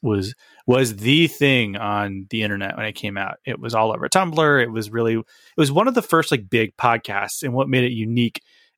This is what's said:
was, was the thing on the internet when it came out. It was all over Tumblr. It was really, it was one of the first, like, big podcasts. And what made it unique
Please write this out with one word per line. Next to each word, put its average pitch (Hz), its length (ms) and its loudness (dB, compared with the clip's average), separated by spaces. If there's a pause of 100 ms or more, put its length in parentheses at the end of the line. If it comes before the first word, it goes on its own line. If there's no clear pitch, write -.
was, 104 320 0 (340)
was 123 300 4
the 139 300 4
thing 127 480 0
on 101 540 -4
the 110 140 -4
internet 101 340 -4
when 110 80 -6
it 107 80 -6
came 101 240 -8
out. 98 280 -6
It 127 140 -6
was 120 140 -6
all 110 180 2
over - 160 -4
Tumblr. 156 560 2
It 117 80 -2
was 110 200 -6
really, 113 240 0
it 113 100 -4 (320)
was 147 140 4
one 190 160 2
of 254 80 0
the 233 60 2
first, 160 280 0
like, 107 200 -2
big 113 280 0
podcasts. 110 640 -2
And 131 120 -4
what 135 140 0
made 127 160 2
it 123 100 0
unique 117 480 0 (360)